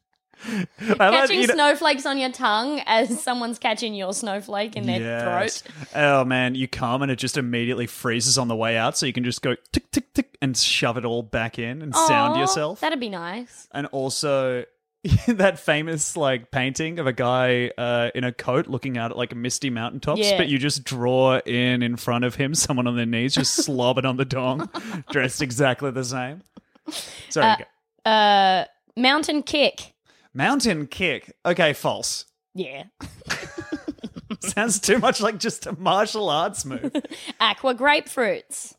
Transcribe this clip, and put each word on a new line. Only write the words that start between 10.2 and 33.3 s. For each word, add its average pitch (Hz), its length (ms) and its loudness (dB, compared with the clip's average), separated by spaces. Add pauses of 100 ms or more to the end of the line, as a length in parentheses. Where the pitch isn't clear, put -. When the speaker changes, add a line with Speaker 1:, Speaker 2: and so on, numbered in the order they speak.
Speaker 1:
and 131 140 0
shove - 420 2
it 120 60 -4
all 117 200 -2
back 113 360 -4
in 123 220 -6
and 151 120 -8
sound 302 420 4
Speaker 2:
Aw, 330 40 0
Speaker 1:
yourself. 330 400 0
Speaker 2:
that'd 311 220 -2
be 233 80 -6
nice. 185 640 -10
Speaker 1:
And 143 140 -6
also, 135 760 -2 (400)
<laughs> - 240 2
that 190 320 2
famous, 156 580 -2
like, 135 340 0
painting 139 480 -2
of 147 80 0
a 127 60 0
guy, 123 640 2
uh, 120 360 0
in 127 120 -2
a 123 80 -2
coat 135 340 0
looking 127 300 -4
out 117 140 -4
at, - 60 -8
like, 123 180 -4
misty 123 340 -4
mountaintops, 120 500 -2
Speaker 2:
Yeah. 202 180 2
Speaker 1:
but 170 120 2
you 143 80 2
just 139 260 0
draw 131 640 4
in, 123 360 2
in 120 140 0
front 120 300 0
of 123 100 -2
him, 143 180 0
someone 131 320 0
on 120 120 0
their 117 80 0
knees, 117 300 0
just 131 180 0
Speaker 2:
<laughs> - 120 0
Speaker 1:
slobbing 127 400 2
on 131 120 0
the 135 80 2
dong, 131 440 -2 (200)
<laughs> 180 220 -8
dressed 127 300 0
exactly 131 500 2
the 127 120 -4
same. 131 400 -8 (880)
Sorry, 220 180 4
Speaker 2:
Uh, 220 80 6 (500)
Speaker 1:
go. 220 60 4
Speaker 2:
uh, 196 540 6 (320)
mountain 294 460 2
kick. - 500 0 (400)
Speaker 1:
Mountain 180 540 0
kick. 151 460 -4 (120)
Okay, 165 280 4
false. - 520 -4 (280)
Speaker 2:
Yeah. 139 300 -10 (160)
<laughs> - 1400 -12